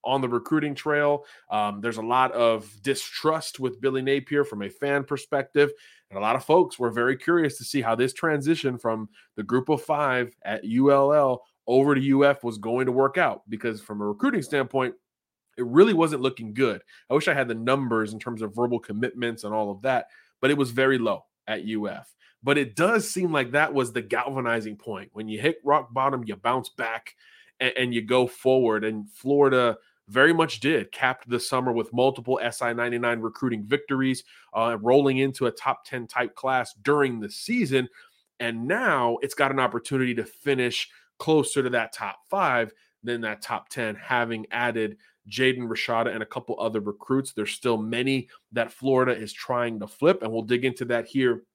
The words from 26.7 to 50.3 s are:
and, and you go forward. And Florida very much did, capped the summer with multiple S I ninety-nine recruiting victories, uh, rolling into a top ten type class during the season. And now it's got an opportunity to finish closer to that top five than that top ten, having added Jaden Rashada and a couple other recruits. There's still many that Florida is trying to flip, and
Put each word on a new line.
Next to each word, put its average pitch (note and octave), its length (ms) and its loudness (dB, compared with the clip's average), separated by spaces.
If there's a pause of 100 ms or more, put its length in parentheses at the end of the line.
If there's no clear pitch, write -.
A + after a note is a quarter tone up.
and, B2+ 180 -2
and B2 160 -2
you A#2 80 0
go B2+ 240 2
forward. B2 600 2
And G#2+ 260 -6
Florida C3 680 4 (300)
very C3 260 6
much D#3+ 280 0
did, C3+ 300 0
capped - 380 -4
the A#2+ 100 -2
summer B2+ 320 -2
with A#2 220 -4
multiple B2+ 480 0
S A#2+ 220 -4
I A#2+ 100 -2
ninety-nine A#2+ 460 -2
recruiting A2 440 -4
victories, C3 600 -2 (320)
uh, A2+ 260 0
rolling C3 380 4
into C3+ 260 0
a A2+ 60 0
top - 340 -6
ten A#2+ 220 -10
type B2 260 -4
class C3 480 -2
during C3+ 380 2
the G#2 100 -8
season. C3+ 580 0 (520)
And A#2 280 -4
now D#3 540 0
it's - 140 -6
got C#3 160 2
an C3+ 80 0
opportunity B2+ 560 0
to A2 100 -4
finish B2+ 640 -2 (280)
closer D3+ 440 2
to B2+ 80 0
that A#2 220 -2
top - 380 -10
five B2+ 420 2 (320)
than A#2+ 160 -4
that G#2+ 220 -6
top - 260 -8
ten, A2 280 -6
having A#2 560 -2
added A2 440 -2 (340)
Jaden B2 380 0
Rashada A2+ 460 -2
and A2 100 -6
a - 20 -6
couple - 340 -10
other A2 200 -2
recruits. C3 540 -4
There's G#2 180 -4
still A#2 260 0
many A#2+ 520 -4 (240)
that A#2 180 -2
Florida B2+ 400 2
is G#2+ 220 -6
trying A#2+ 480 -4
to G#2 60 -10
flip, E3+ 360 2
and A2 80 -4